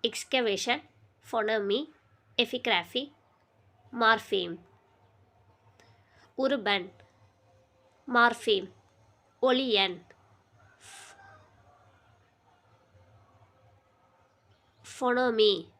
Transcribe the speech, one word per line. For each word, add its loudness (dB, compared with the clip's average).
எக்ஸ்கவேஷன், -2
ஃபோனோமி, -2
எபிகிராஃபி, -2
மார்ஃபிம். 0
உருபன், 0
மார்ஃபிம். 2
ஒளியன், 0
ஃபோனோமி. 2